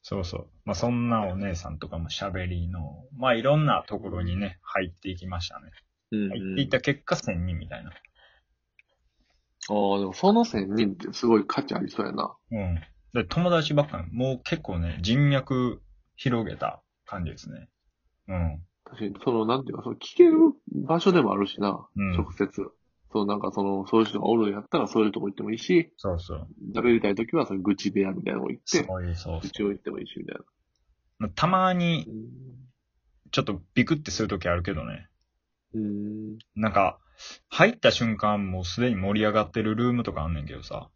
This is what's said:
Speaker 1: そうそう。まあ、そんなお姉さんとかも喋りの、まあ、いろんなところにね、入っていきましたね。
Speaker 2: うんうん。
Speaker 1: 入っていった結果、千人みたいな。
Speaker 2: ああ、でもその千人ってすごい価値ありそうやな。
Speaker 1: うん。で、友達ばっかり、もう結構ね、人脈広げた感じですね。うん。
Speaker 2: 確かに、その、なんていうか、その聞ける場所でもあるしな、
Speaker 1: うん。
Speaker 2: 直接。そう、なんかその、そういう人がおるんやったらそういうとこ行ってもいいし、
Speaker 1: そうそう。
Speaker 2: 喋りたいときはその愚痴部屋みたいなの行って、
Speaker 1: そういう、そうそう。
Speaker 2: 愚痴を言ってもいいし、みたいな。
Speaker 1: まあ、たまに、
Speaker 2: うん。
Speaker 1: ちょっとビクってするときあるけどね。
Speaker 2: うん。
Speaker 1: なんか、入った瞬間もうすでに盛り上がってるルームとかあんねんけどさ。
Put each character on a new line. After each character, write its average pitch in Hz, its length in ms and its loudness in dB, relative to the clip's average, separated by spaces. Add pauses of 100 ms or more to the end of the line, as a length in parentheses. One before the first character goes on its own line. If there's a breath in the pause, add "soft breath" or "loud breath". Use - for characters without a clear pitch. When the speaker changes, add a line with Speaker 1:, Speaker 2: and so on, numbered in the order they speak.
Speaker 1:
そ 98 180 -4
う 87 60 -2
そ - 120 -8
う。 - 100 -10 (180)
ま 104 80 -2
あ、 - 20 0
そ 120 140 0
ん 120 200 0
な 110 160 2
お 92 120 -4
姉 98 180 -2
さ 82 140 -8
ん 78 100 -8
と - 100 -10
か 85 80 -8
も 85 120 -6
喋 92 360 -6
り 87 220 -4
の、 80 380 -8 (120)
ま 127 120 0
あ、 120 40 4
い 113 80 0
ろ 139 140 4
ん 151 100 4
な 110 220 2
と 107 100 -6
こ 98 120 -8
ろ 90 120 -4
に 90 160 -2
ね、 98 240 -6
入 95 260 -2
っ - 40 -10
て 95 180 -12
い 90 60 -8
き 90 100 -14
ま 87 160 -6
し - 80 -6
た - 100 -16
ね。 - 120 -20 (400)
Speaker 2:
う 110 60 -2
ん 104 60 0
う 98 40 -2
ん。 - 20 -2
Speaker 1:
入 - 80 -6
っ 95 180 -6
て 139 60 0
い - 40 2
っ 139 40 -10
た 127 100 2
結 139 240 0
果、 - 120 0
千 90 300 -4
人 87 120 -4
み - 100 -8
た 62 120 -10
い 55 40 -16
な。 87 80 -16
Speaker 2:
あ - 20 -20 (2000 soft breath)
あ、 101 40 0
で 98 60 0
も 92 80 -6
そ 190 180 4
の 233 140 6
千 101 300 -4
人 107 180 2
っ - 20 -10
て 90 180 -10
す - 120 -4
ご 113 140 8
い 98 80 0
価 - 160 -2
値 - 100 -6
あ - 60 -2
り - 100 -4
そ - 140 -4
う - 20 0
や - 60 -4
な。 - 240 -6 (160)
Speaker 1:
う 117 40 -6
ん。 90 240 -2 (340)
で、 120 100 0
友 170 260 0
達 160 240 2
ば 143 100 4
っ 147 60 -2
か 87 160 -8
り、 85 100 -12
も 131 180 0
う 127 100 -8
結 165 180 -4
構 90 180 -6
ね、 82 220 -2
人 123 280 4
脈 127 520 0 (360)
広 120 280 0
げ - 100 -6
た - 280 -6 (220)
感 92 200 -8
じ 73 60 -6
で - 60 -14
す - 120 -18
ね。 - 200 -16 (580)
う 95 80 -6
ん。 82 260 -2 (220)
Speaker 2:
確 - 140 -20
か 110 80 -4
に、 101 80 -4 (100)
そ 131 80 2
の、 113 160 2
な 123 100 2
ん 135 80 -4
て - 60 -8
い - 20 -8
う - 40 -8
か、 - 60 -12
そ 123 60 -6
の - 60 -6
聞 - 220 -16
け 349 80 12
る 330 80 8 (520)
場 165 140 2
所 180 140 4
で 170 80 8
も 101 120 2
あ 98 40 0
る 101 100 2
し - 120 -10
な、 98 360 -2
Speaker 1:
う 101 80 -2
ん。 95 80 -2
Speaker 2:
直 85 220 0
接。 104 140 0 (640)
そ 110 120 2
う、 - 20 2
な 101 120 0
ん - 20 -4
か 95 120 -2
そ 101 120 -2
の、 98 240 -2
そ 110 120 6
う - 20 8
い - 20 6
う 104 40 2
人 104 120 -4
が 98 80 0
お 113 80 6
る 107 160 4
ん - 20 -4
や 101 60 -6
っ 104 100 -12
た - 80 0
ら 113 100 2
そ 113 140 2
う 107 40 6
い - 20 4
う 98 40 2
と 110 100 -4
こ 101 80 -2
行 - 20 -6
っ - 40 -12
て - 60 -10
も 104 100 -4
い 113 40 -2
い - 20 -10
し、 165 400 2
Speaker 1:
そ 95 180 -4
う 85 40 -2
そ 82 160 -8
う。 - 120 -10 (280)
Speaker 2:
喋 117 140 2
り 117 120 6
た 104 80 2
い 98 60 2
と 113 100 -2
き 139 100 -4
は 143 120 4
そ 98 60 -4
の 95 80 -2
愚 98 140 2
痴 - 160 -2
部 101 100 2
屋 98 100 2
み - 120 -6
た - 80 -2
い - 20 -2
な - 80 -2
の - 80 -4
行 123 100 -8
っ - 40 -20
て、 160 200 0
Speaker 1:
そ 92 180 -6
う 90 40 -6
い 87 60 -2
う、 85 40 -2
そ 85 140 -10
う - 40 -6
そ 82 40 -4
う。 80 40 -6
Speaker 2:
愚 95 80 -8
痴 - 140 -6
を - 60 0
言 - 80 -4
っ - 20 -14
て - 100 -10
も - 100 -8
い - 40 -8
い - 40 -12
し、 - 100 -20
み - 80 -6
た - 80 -10
い - 20 -10
な。 - 60 -10 (800)
Speaker 1:
ま 110 80 -4
あ、 - 60 -4
た 160 140 2
ま 185 260 4
に、 170 340 0
Speaker 2:
う 110 40 -14
ん。 110 140 -10 (1080)
Speaker 1:
ち - 80 2
ょ - 40 0
っ - 20 -4
と 92 160 -4 (120)
ビ 123 120 6
ク 160 100 2
っ - 40 -6
て 101 120 -10
す 98 100 -4
る 104 60 0
と 95 100 -2
き 90 120 -4
あ 87 60 4
る 87 80 -2
け 95 100 -2
ど 69 120 -6
ね。 53 220 -12 (640)
Speaker 2:
う 110 60 -4
ん。 107 580 -6 (180)
Speaker 1:
な 107 140 0
ん 92 40 -4
か、 98 260 2 (500 loud breath)
入 196 200 6
っ 233 80 -4
た 117 140 6
瞬 113 260 0
間 101 340 0
も 92 100 -4
う 87 40 -6
す 98 160 -4
で 123 80 4
に 110 60 0
盛 101 260 0
り 107 40 4
上 107 60 4
が 107 120 4
っ 92 80 -4
て 113 120 0
る 107 120 0
ル 120 160 2
ー - 20 2
ム 120 100 0
と - 100 -4
か 73 100 -4
あ 80 40 -2
ん 85 60 -2
ね 73 80 -4
ん 73 40 -8
け - 80 -10
ど 64 100 -12
さ。 - 320 -12